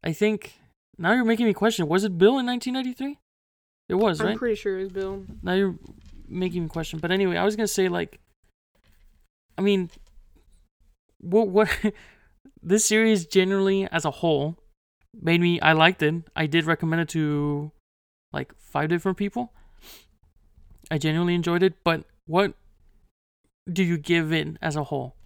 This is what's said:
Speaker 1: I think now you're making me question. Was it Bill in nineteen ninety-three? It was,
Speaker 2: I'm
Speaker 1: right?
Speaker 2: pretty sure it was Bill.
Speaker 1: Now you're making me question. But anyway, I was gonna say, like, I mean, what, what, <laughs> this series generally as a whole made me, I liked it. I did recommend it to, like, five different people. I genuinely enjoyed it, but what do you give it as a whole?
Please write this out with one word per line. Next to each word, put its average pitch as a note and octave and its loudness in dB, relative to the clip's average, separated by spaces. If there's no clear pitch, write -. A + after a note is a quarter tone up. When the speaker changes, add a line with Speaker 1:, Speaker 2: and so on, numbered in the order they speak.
Speaker 1:
I E3 -4
think G#3+ -2
now F3 0
you're B3 2
making A3+ 2
me G#3+ 2
question. G3+ 0
Was F3 0
it F#3+ -4
Bill A3 6
in B3 -4
nineteen B3 -4
ninety-three? C4 -6
It F3+ -2
was, G3 2
Speaker 2:
I'm E3+ 0
Speaker 1:
right? A3 0
Speaker 2:
pretty A#3 -2
sure G3 -6
it F#3+ -6
was F#3+ -12
Bill. F#3+ -8
Speaker 1:
Now F3+ -4
you're F#3+ 0
making F3+ -4
me D#3+ -4
question. D#3+ -8
But E3 -4
anyway, F#3 2
I F3 0
was G#3+ 2
gonna G#3+ -2
say, F#3 0
like, F3 -6
I - -6
mean, F#3+ 0
what, G3+ 2
what, F#3+ 4
<laughs> - -20
this G3+ 2
series G#3+ 4
generally G3 2
as D#3+ -2
a D3 0
whole D#3 0
made E3+ 2
me, F3 2
I D#3+ 4
liked E3 4
it. D#3 2
I D#3+ -2
did D#3 0
recommend E3 0
it D#3 -4
to, D3 -2
like, C3+ -8
five D3+ -6
different F3 -2
people. G#3+ -6
I D#3+ -2
genuinely D#3+ 0
enjoyed F3 0
it, F#3+ 4
but E3 0
what F3+ 0
do F3+ 0
you E3+ 2
give D#3+ 0
it D#3+ -2
as D#3 -4
a D3 -4
whole? C3 -8